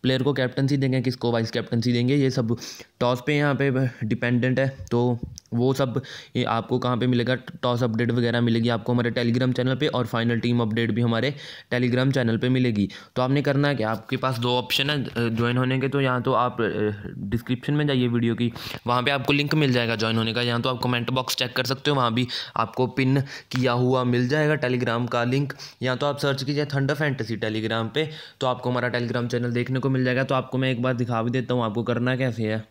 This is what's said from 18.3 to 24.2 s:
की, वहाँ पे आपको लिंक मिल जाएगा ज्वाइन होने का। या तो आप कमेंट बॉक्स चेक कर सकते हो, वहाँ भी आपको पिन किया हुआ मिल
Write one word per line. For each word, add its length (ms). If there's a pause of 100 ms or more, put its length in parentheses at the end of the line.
की, 180 (340)
वहाँ 160
पे 80
आपको 220
लिंक 220
मिल 160
जाएगा 240
ज्वाइन 220
होने 160
का। 80
या 180
तो 100
आप 140
कमेंट 260
बॉक्स 260
चेक 200
कर 80
सकते 260
हो, 60
वहाँ 180
भी 140 (300)
आपको 300
पिन 340
किया 500
हुआ 320
मिल 240